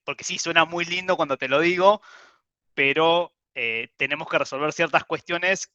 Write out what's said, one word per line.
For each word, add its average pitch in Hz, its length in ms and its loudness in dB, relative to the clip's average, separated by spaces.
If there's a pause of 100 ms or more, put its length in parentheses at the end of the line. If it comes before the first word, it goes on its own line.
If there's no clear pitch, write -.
porque - 200 -10
sí, 180 140 -8
suena 165 260 2
muy 170 200 -4
lindo 180 320 -2
cuando 143 200 0
te 131 120 -4
lo 139 120 2
digo, 185 400 4 (760)
pero, 160 600 2 (200)
eh, 117 420 -6
tenemos 147 320 -4
que 160 100 2
resolver 143 340 -4
ciertas 165 320 0
cuestiones 175 720 -4